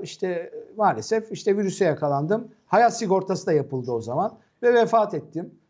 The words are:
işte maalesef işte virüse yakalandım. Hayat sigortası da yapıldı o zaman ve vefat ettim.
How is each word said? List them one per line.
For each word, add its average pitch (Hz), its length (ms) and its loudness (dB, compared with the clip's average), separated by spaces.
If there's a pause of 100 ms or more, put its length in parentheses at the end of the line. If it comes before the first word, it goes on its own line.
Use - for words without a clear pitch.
işte 175 480 -6 (260)
maalesef 214 540 0
işte 196 260 0
virüse 196 280 0
yakalandım. 151 600 0 (200)
Hayat 220 300 4
sigortası 190 500 -2
da 175 60 2
yapıldı 131 380 -2
o 117 100 -2
zaman 143 360 -4 (260)
ve 240 100 4
vefat 220 400 4
ettim. 160 380 -8 (180)